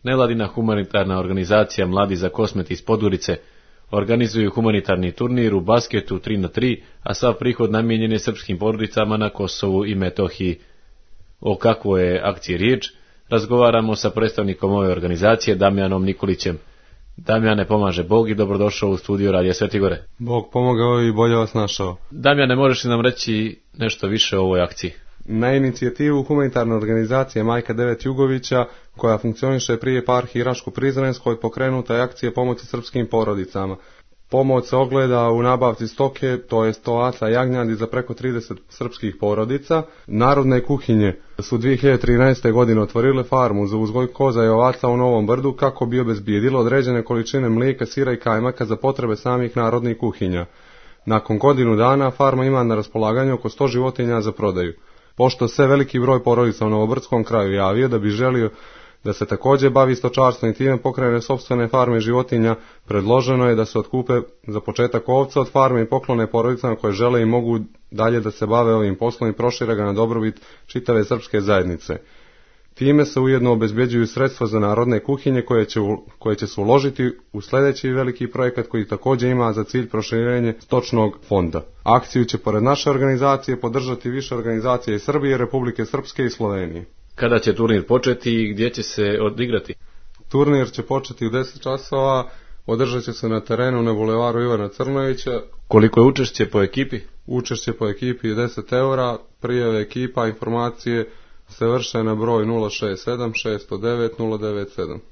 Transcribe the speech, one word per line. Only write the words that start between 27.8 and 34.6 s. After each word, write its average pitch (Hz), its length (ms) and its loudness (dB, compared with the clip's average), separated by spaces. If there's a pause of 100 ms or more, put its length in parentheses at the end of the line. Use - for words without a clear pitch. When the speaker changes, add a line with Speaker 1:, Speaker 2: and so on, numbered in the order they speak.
Speaker 2:
Jugovića, 131 600 0 (320)
koja 113 200 2
funkcioniše 120 600 -2
pri 131 200 -2
eparhiji 123 460 0
Raško-Prizrenskoj, 127 1000 -2
pokrenuta 123 540 -2
je 120 60 0
akcija 123 300 -4
pomoći 123 340 -2
srpskim 120 420 -6
porodicama. 98 680 -2 (540)
Pomoć 131 360 2